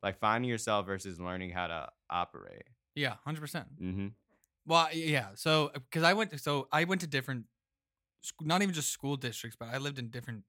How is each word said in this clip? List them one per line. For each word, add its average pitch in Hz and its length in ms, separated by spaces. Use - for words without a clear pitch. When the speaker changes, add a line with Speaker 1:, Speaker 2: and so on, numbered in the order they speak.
Speaker 1:
Like, 98 160
finding 117 300
yourself 104 380
versus 95 320
learning 90 320
how 87 160
to 78 220
operate. 52 540
Speaker 2:
Yeah, 139 280
hundred 156 180
percent. 151 260
Speaker 1:
Mm-hmm. 92 260
Speaker 2:
Well, 165 200
y-, 156 80
yeah. 151 420
So, 156 400
uh, 143 40
'cause 165 120
I 175 100
went 208 180
to, 147 80
so 143 320
I 156 140
went 180 160
to 175 60
different 131 380
sc-, - 200
not 165 200
even 190 120
just 151 180
school 143 260
districts, 120 420
but 117 100
I 127 80
lived 139 220
in 117 100
different 117 400